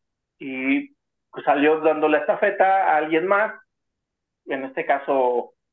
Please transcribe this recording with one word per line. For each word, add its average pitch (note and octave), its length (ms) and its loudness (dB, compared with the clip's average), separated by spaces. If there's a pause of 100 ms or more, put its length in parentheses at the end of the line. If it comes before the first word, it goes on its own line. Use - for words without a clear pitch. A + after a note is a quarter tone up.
(400)
y, C3+ 500 -4 (420)
pues, - 140 -12
salió D3+ 360 2
dando D#3 280 2
la D3+ 100 4
estafeta F#3+ 720 0
a D#3 40 2
alguien D#3+ 300 -2
más. G3+ 260 0 (920)
En C3+ 200 -6
este C3+ 200 -6
caso, C3 680 0 (200)